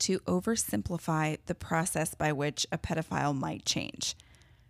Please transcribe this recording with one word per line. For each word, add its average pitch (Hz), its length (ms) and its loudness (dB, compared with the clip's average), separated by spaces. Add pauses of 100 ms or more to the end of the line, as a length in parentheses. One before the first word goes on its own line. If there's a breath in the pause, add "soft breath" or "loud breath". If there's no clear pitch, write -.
to - 200 2
oversimplify 180 1300 0
the 170 80 -2
process - 640 0
by 156 160 2
which 143 400 0
a 165 60 0
pedophile 147 600 0
might 135 260 -4
change. - 520 -2 (540 soft breath)